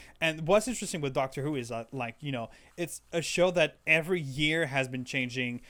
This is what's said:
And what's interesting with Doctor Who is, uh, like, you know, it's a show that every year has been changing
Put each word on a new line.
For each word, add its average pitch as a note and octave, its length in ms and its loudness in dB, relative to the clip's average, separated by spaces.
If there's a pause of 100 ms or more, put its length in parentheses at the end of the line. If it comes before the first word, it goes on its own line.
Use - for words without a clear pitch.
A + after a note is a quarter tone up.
(200)
And D#3+ 280 -2
what's G#3 180 6
interesting G3+ 360 -4
with C3+ 100 -2
Doctor C3+ 300 -2
Who D3+ 120 -2
is, A#2+ 160 -4
uh, A#2 220 -6
like, A#2+ 280 -6
you D3 120 -6
know, A#2 160 -4 (300)
it's E3+ 240 -6 (100)
a E3+ 100 0
show F3+ 300 4
that D#3 240 2 (100)
every D#3+ 340 4
year D3+ 460 0
has C3 220 0
been B2+ 160 -6
changing B2 640 -4